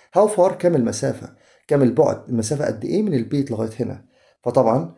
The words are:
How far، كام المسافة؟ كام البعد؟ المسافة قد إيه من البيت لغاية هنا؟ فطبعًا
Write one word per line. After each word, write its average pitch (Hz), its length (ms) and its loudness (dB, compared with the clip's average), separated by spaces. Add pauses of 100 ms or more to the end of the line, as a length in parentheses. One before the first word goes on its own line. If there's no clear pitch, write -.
(180)
How 208 200 4
far، 185 160 4
كام 175 220 0
المسافة؟ 120 600 -4 (320)
كام 143 140 2
البعد؟ 135 480 2
المسافة 127 360 -2
قد - 200 -4
إيه 190 180 0
من 202 100 -2
البيت 127 380 -2
لغاية 110 180 -4 (100)
هنا؟ 101 260 -8 (380)
فطبعًا 123 540 2